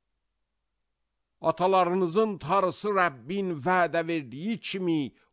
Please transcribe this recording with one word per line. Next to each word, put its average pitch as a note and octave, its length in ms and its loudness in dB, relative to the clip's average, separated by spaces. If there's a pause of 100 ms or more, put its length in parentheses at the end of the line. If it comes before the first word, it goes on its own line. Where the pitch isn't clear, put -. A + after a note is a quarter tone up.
(1400)
Atalarınızın F3+ 1000 2
tarısı F#3 500 0
Rəbbin F3 760 -2
vədə E3+ 460 2
verdiyi D#3+ 520 -6
kimi E3 540 -2 (180)